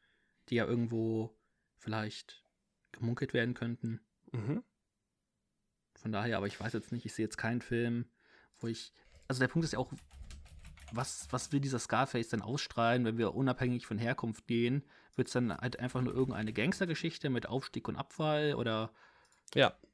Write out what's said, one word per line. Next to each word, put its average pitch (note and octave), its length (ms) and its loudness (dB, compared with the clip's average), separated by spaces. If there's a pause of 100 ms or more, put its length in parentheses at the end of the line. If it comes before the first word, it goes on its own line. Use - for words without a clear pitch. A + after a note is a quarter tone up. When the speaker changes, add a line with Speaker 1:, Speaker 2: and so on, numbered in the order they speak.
(480)
Speaker 1:
die B2 60 0
ja A2+ 120 4
irgendwo A2+ 720 0 (400)
vielleicht - 640 -6 (500)
gemunkelt A#2+ 420 -2
werden A#2+ 200 2
könnten. A#2 460 -4 (320)
Speaker 2:
Mhm. B2+ 320 -2 (1300)
Speaker 1:
Von A2 160 -6
daher, G#2+ 260 0
aber G2 80 0
ich G2+ 120 -4
weiß G#2+ 140 -4
jetzt G#2+ 200 -4
nicht, B2 120 -4
ich G#2 80 -6
sehe A2 140 0
jetzt - 100 -4
keinen A#2 240 0
Film, A#2+ 460 0 (520)
wo A#2 100 -4
ich, - 260 -6 (340)
also B2+ 100 -2
der E3 100 6
Punkt E3 180 2
ist - 60 -4
ja - 60 -2
auch, B2+ 140 -2 (1000)
was, - 380 -4
was - 220 -4
will C#3+ 80 4
dieser C3 180 0
Scarface A#2 520 2
denn A2+ 100 0
ausstrahlen, A#2+ 640 2
wenn A2+ 140 2
wir A2 160 4
unabhängig B2 520 2
von G#2 120 -2
Herkunft A2+ 480 -2
gehen? A#2+ 360 2 (320)
Wird's - 180 0
dann A#2+ 220 2
halt - 240 -4
einfach B2+ 220 -2
nur B2 140 0
irgendeine A2+ 400 0
Gangstergeschichte D#3+ 720 -2
mit B2 180 0
Aufstieg - 400 -4
und - 100 -2
Abfall D3+ 580 0
oder A2+ 380 0 (640)
Speaker 2:
Ja, C3+ 220 6 (180)